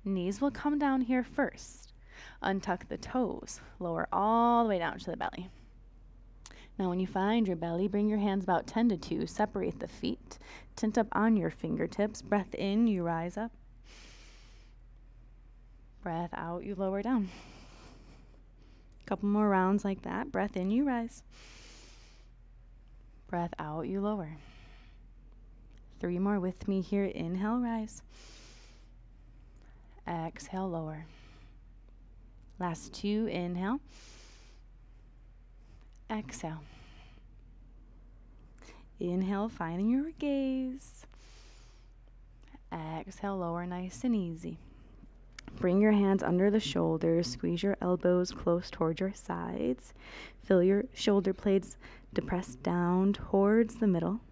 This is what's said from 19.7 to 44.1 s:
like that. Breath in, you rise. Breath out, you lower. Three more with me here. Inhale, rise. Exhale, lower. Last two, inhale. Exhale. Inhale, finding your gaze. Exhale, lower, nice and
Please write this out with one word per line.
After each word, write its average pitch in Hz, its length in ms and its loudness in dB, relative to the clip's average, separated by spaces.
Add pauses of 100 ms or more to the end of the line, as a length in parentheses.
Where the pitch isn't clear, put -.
like 190 180 -2
that. 202 280 -6
Breath 196 260 -2
in, 185 140 0
you 247 140 4
rise. 240 380 -2 (2000)
Breath 170 300 -2
out, 151 300 -6
you 196 120 -2
lower. 196 360 -2 (1600)
Three 175 200 -2
more 202 200 2
with 180 300 -4
me 190 140 2
here. 202 220 0
Inhale, 190 540 -2
rise. 226 440 -4 (2000)
Exhale, 170 600 -6
lower. 160 360 -6 (1600)
Last 170 320 -6
two, 214 340 -2
inhale. 180 540 -2 (2250)
Exhale. 160 540 -6 (2500)
Inhale, 190 480 0
finding 180 420 -2
your 285 220 0
gaze. 269 920 -4 (1700)
Exhale, 170 640 -6
lower, 175 300 -4
nice 180 380 -6
and 247 100 2